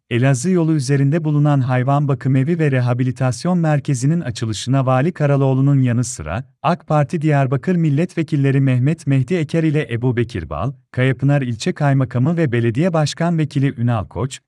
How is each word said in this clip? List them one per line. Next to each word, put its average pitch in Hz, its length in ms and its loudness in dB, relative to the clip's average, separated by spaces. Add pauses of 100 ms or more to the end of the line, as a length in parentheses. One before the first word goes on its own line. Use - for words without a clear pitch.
Elazığ 127 400 0
yolu 165 240 2
üzerinde 139 500 0
bulunan 147 360 2
hayvan 131 480 0
bakım 135 280 0
evi 143 240 0
ve 151 120 2
rehabilitasyon 127 840 0
merkezinin 147 640 0
açılışına 123 640 -2
Vali 131 260 2
Karaloğlu'nun 139 720 2
yanı 123 220 0
sıra, 92 580 -8
ak 170 260 -2
Parti 151 340 0
Diyarbakır 139 540 0
Milletvekilleri 151 880 0
Mehmet 135 460 0
Mehdi 135 260 0
Eker 165 300 -2
ile 151 300 0
Ebu 117 240 0
Bekir 107 320 -4
Bal, 92 240 -6 (180)
Kayapınar 135 500 0
İlçe 123 320 -4
Kaymakamı 139 640 0
ve 160 140 0
Belediye 120 420 0
Başkan 160 440 -2
Vekili 139 400 -2
Ünal 117 300 -2
Koç, 123 400 -6